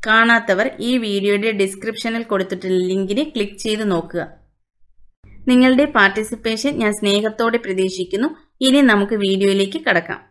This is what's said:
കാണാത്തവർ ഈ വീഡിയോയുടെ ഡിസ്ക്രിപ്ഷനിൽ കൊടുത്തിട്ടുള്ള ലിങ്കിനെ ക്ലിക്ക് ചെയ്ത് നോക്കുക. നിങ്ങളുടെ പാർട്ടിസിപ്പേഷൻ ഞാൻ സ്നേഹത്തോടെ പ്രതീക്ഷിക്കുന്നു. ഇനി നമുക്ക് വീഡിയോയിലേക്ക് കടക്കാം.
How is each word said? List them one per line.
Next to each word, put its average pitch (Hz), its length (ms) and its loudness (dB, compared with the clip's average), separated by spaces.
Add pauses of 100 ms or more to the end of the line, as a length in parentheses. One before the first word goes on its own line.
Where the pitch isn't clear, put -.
കാണാത്തവർ 226 600 4 (180)
ഈ 247 60 0 (120)
വീഡിയോയുടെ 202 460 0 (100)
ഡിസ്ക്രിപ്ഷനിൽ 220 680 -4
കൊടുത്തിട്ടുള്ള 185 480 -2 (120)
ലിങ്കിനെ 196 420 -2
ക്ലിക്ക് 208 320 -6
ചെയ്ത് 214 280 -2
നോക്കുക. 165 280 -4 (1300)
നിങ്ങളുടെ 254 360 4 (120)
പാർട്ടിസിപ്പേഷൻ 220 760 -2 (120)
ഞാൻ 208 60 0 (100)
സ്നേഹത്തോടെ 214 680 0
പ്രതീക്ഷിക്കുന്നു. 190 640 -2 (380)
ഇനി 285 120 6 (120)
നമുക്ക് 202 220 0 (120)
വീഡിയോയിലേക്ക് 196 600 0
കടക്കാം. 180 300 -2 (120)